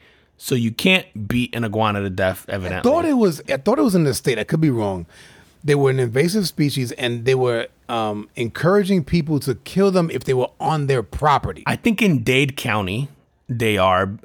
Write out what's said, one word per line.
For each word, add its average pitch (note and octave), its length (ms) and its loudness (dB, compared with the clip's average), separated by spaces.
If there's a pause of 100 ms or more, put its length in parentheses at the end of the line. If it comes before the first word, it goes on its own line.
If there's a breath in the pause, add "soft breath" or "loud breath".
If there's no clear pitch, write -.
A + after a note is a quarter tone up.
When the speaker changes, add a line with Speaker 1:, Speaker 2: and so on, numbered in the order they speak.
(380 soft breath)
Speaker 1:
So - 160 -6
you A#2 180 0
can't E3+ 580 0
beat A#2+ 260 -2
an A#2 80 -4
iguana G#2+ 380 -2
to G2 80 -4
death, F#2 400 -2
evidently. F#2 400 -2
Speaker 2:
I C#4 40 4
thought E4 120 0
it D#4 80 0
was, G3 360 0
I C4+ 60 -2
thought A3+ 240 0
it D#4 40 2
was G#3 120 2
in E3+ 80 4
the C3+ 100 0
state. A#2+ 240 -2
I G#2 60 -4
could - 160 -2
be D#3+ 100 2
wrong. G2+ 360 -2 (580 loud breath)
They C#3+ 120 2
were C#3 140 4
an C3 100 0
invasive D#3 480 0
species, C3+ 440 -2
and A#2+ 340 -6
they C3 100 4
were, A#2+ 320 0 (220)
um, G#2+ 460 -4
encouraging F3+ 680 2
people D#3 340 0
to B2+ 160 -2
kill G3 360 0
them F3 200 2
if C3 140 -6
they C3+ 80 0
were B2+ 160 0 (100)
on D3+ 280 -2
their C3+ 140 2
property. A#2 640 0
Speaker 1:
I - 120 -2
think A3+ 240 0
in D#3+ 200 4
Dade C3 360 0
County, G#2+ 500 -2 (400)
they A2+ 300 0
are, F#2+ 360 2 (120)